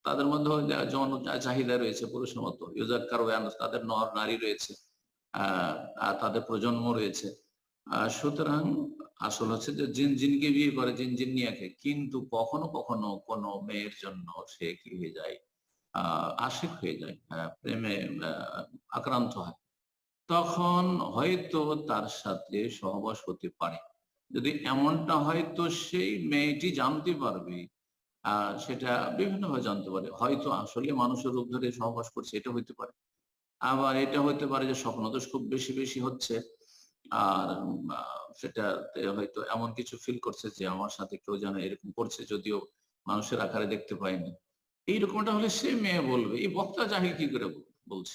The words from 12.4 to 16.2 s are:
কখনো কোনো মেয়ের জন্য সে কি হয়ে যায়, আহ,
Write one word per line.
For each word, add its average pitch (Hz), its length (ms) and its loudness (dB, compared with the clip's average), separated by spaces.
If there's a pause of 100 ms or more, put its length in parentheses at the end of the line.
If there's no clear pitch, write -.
কখনো 107 500 -2
কোনো 101 440 -6
মেয়ের 104 280 -6 (120)
জন্য 90 460 -10
সে 85 280 -6
কি - 220 -14
হয়ে 82 140 -6
যায়, 80 260 -8 (560)
আহ, 82 500 0